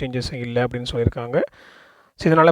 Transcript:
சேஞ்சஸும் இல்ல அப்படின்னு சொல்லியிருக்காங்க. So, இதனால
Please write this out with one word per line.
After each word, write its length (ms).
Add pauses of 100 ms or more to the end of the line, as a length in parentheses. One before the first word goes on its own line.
சேஞ்சஸும் 340
இல்ல 300
அப்படின்னு 280
சொல்லியிருக்காங்க. 480 (760)
So, 160
இதனால 200